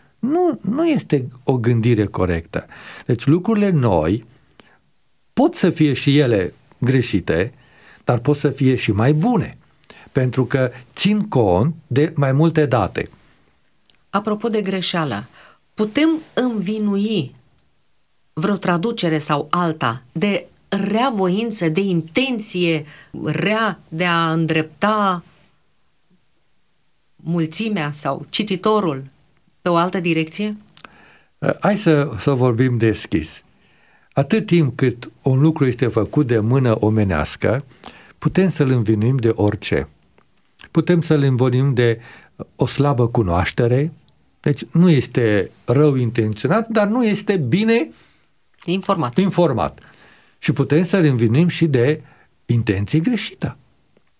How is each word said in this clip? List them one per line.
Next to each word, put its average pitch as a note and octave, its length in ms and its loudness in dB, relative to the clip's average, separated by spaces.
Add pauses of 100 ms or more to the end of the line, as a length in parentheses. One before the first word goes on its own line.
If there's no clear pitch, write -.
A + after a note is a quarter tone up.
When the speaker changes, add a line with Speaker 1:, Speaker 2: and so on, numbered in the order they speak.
(180)
Speaker 1:
Nu, D#4 440 0
nu C#4 260 -2
este D3+ 400 -2 (140)
o C3 160 0
gândire A2+ 480 2
corectă. F2 600 -4 (400)
Deci A#2 200 -2
lucrurile G3 440 2
noi G2+ 540 2 (1080)
pot D#4 220 2
să F#3 160 2
fie D3 220 2
și C#3 260 2
ele A2 360 2 (240)
greșite, A2+ 720 0 (520)
dar A#2+ 140 0
pot D3 180 0
să D3 140 -2
fie C3 240 2
și - 180 -2
mai A#2 200 2
bune, F3 460 0 (540)
pentru B2+ 320 0
că B2+ 260 0 (240)
țin G#3 340 0
cont A2+ 460 2 (120)
de D3 280 0
mai C#3 180 0
multe D#3 340 2
date. A#2 440 -2 (1000)
Speaker 2:
Apropo G#3 380 -2
de G#3+ 140 -2
greșeală, E3+ 640 -4 (480)
putem G#3+ 340 0 (260)
învinui G#3 1000 -2 (1000)
vreo G3 240 -2
traducere F3 640 -2
sau D3 320 -2
alta D#3+ 520 -2 (100)
de G3 340 -2 (220)
reavoință, G3+ 1000 -2
de D#3+ 120 0
intenție F#3 1040 -2 (400)
rea G3+ 540 -2 (100)
de E3 160 -6
a E3 280 0
îndrepta E3 880 0 (1900)
mulțimea E3 760 -4
sau C#3+ 360 -6
cititorul F#3+ 720 0 (600)
pe F3+ 60 -2
o F3 80 2
altă F3+ 240 0
direcție? E3+ 560 -4 (1040)
Speaker 1:
Hai G3+ 160 2
să, D3+ 340 2 (100)
să C#3+ 100 0
vorbim B2 480 2
deschis. G2+ 640 -2 (720)
Atât G#3+ 340 0
timp E3 300 2
cât B2 340 -4 (120)
un C3 180 2
lucru D#3 260 2
este B2 200 0
făcut A2+ 400 0
de A#2 120 2
mână A#2 420 2
omenească, G#2 840 0 (540)
putem F#3 320 0
să-l C#3 200 0
învinuim A2+ 460 2
de A2+ 180 0
orice. G2+ 540 -2 (840)
Putem E3+ 300 2
să-l D3+ 220 2
învinuim C3 520 2
de A#2 260 2 (560)
o C3 100 0
slabă B2+ 420 0
cunoaștere, A#2 840 0 (480)
deci - 320 -4
nu F3 180 6
este A2+ 600 2 (140)
rău C#3 300 2
intenționat, B2 760 -2
dar A3 180 0
nu A#3+ 180 0
este G3+ 320 -2
bine G#3+ 520 0 (760)
Speaker 2:
Informat. F3 540 -2
Speaker 1:
informat. D3+ 600 0 (600)
Și - 140 -2
putem C#3+ 320 2
să-l F3+ 200 2
învinuim B2+ 440 2
și E3+ 180 0
de C#3+ 340 2 (460)
intenție G#2 520 0
greșită. - 580 -4 (640)